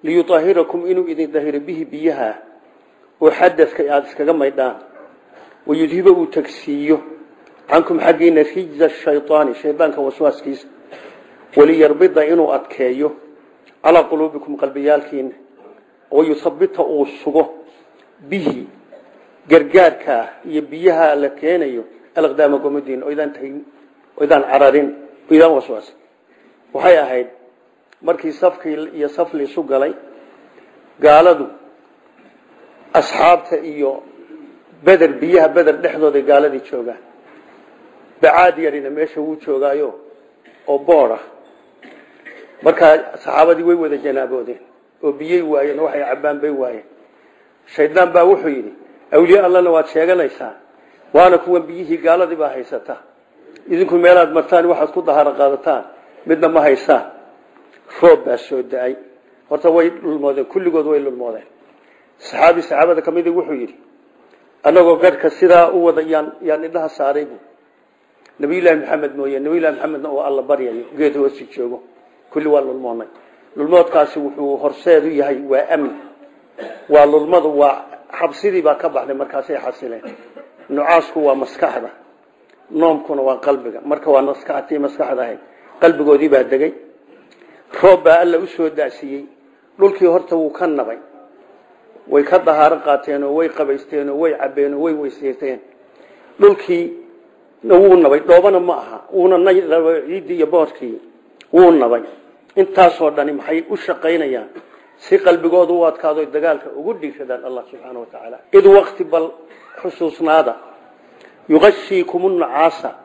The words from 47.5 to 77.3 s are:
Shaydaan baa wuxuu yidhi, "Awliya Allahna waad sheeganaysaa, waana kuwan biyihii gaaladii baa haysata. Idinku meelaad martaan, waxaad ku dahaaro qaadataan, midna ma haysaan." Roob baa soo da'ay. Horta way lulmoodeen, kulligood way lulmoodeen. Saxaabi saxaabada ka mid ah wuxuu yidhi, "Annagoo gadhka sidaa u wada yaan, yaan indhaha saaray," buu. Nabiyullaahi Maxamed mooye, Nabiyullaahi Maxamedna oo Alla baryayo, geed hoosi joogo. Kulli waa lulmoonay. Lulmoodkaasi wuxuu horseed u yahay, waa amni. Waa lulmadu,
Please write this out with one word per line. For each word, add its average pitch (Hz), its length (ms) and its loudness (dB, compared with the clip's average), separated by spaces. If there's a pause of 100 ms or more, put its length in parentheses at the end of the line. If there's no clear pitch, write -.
Shaydaan 165 360 2
baa 175 140 4
wuxuu 185 240 2
yidhi, 117 240 -8 (380)
"Awliya 175 340 4
Allahna 180 260 2
waad 160 160 0
sheeganaysaa, 160 640 -2 (600)
waana 175 240 6
kuwan 175 260 -2
biyihii 165 340 -8
gaaladii 165 380 0
baa 151 140 -4
haysata. 131 460 -12 (760)
Idinku 175 240 -2
meelaad 175 380 4
martaan, 165 320 0
waxaad 151 260 0
ku 185 100 -4
dahaaro 147 300 0
qaadataan, 139 520 -2 (420)
midna 160 240 0
ma 165 120 2
haysaan." 135 420 0 (1000)
Roob 160 240 6
baa 123 120 -4
soo 131 260 -8
da'ay. 127 320 -6 (540)
Horta 151 220 0
way 170 160 4 (160)
lulmoodeen, 143 420 -4
kulligood 170 420 -2
way 147 120 0
lulmoodeen. 123 480 -10 (720)
Saxaabi 165 440 0
saxaabada 160 400 0
ka 165 100 -4
mid 175 160 -2
ah 170 40 0
wuxuu 165 220 -4
yidhi, 123 220 -10 (880)
"Annagoo 170 320 6
gadhka 165 340 2
sidaa 170 420 4
u 175 140 0
wada 160 160 2
yaan, 156 260 -4 (140)
yaan 156 220 -4
indhaha 165 260 -8
saaray," 143 360 -4
buu. 123 140 -20 (1000)
Nabiyullaahi 165 400 0
Maxamed 143 360 -6
mooye, 139 240 -6
Nabiyullaahi 156 360 -2
Maxamedna 151 340 -8
oo 143 120 -6
Alla 139 200 -4
baryayo, 127 440 -4 (120)
geed 143 180 -2
hoosi 139 300 -4 (100)
joogo. 123 220 -8 (540)
Kulli 151 160 -4
waa 147 140 2
lulmoonay. 127 460 -10 (480)
Lulmoodkaasi 160 640 2
wuxuu 143 380 -6
horseed 156 480 2
u 160 40 -2
yahay, 143 280 -2 (140)
waa 135 180 0
amni. 151 240 -2 (960)
Waa 147 160 8
lulmadu, 156 440 2 (100)